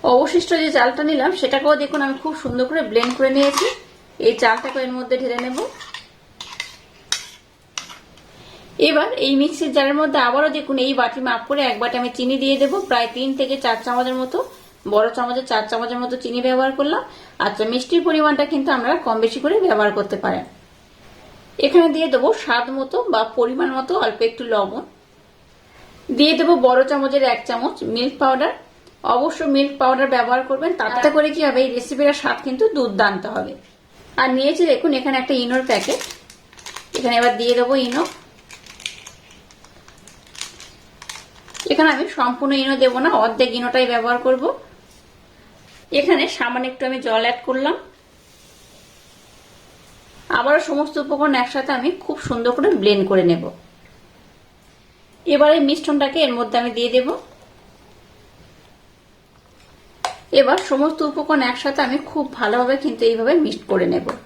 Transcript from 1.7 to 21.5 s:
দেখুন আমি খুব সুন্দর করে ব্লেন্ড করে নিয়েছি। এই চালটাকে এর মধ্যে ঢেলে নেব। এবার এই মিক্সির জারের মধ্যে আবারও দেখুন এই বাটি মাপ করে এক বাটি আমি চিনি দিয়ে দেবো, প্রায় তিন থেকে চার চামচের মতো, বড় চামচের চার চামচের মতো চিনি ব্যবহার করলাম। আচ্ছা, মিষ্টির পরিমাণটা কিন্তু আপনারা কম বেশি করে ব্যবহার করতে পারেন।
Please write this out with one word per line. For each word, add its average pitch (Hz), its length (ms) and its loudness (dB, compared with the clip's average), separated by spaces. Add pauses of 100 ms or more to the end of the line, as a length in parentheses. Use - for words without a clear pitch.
দেখুন 285 220 -4
আমি 269 180 -2
খুব 311 100 -4 (100)
সুন্দর 247 260 -2
করে 311 120 0 (100)
ব্লেন্ড 247 260 2
করে 269 200 2
নিয়েছি। 277 280 2 (540)
এই 233 220 4
চালটাকে 247 440 0
এর 254 120 -8
মধ্যে 254 240 -2
ঢেলে 240 240 -4
নেব। 254 120 -6 (3250)
এবার 311 200 2 (160)
এই 277 160 2
মিক্সির 302 340 -2
জারের 277 260 2
মধ্যে 294 260 0
আবারও 294 300 2
দেখুন 277 180 -4 (100)
এই 269 140 -2
বাটি 240 280 -2
মাপ 233 220 -2
করে 285 200 0
এক 214 120 -4
বাটি 240 200 -2
আমি 247 160 -4
চিনি 254 260 -2
দিয়ে 269 180 2
দেবো, 277 140 2 (140)
প্রায় 233 260 2
তিন 262 140 -4 (100)
থেকে 269 240 0
চার 226 220 0
চামচের 254 360 -2
মতো, 262 160 -6 (560)
বড় 220 220 4
চামচের 247 360 -4
চার 214 180 0
চামচের 240 340 -4
মতো 247 200 -4
চিনি 240 240 -4
ব্যবহার 262 320 2
করলাম। 302 220 0 (440)
আচ্ছা, 208 260 -2
মিষ্টির 254 360 0
পরিমাণটা 302 360 2 (100)
কিন্তু 277 220 0
আপনারা 247 200 0 (100)
কম 226 200 0
বেশি 226 180 -2
করে 330 120 2 (120)
ব্যবহার 208 300 4
করতে 196 260 -4
পারেন। 185 200 -4 (1200)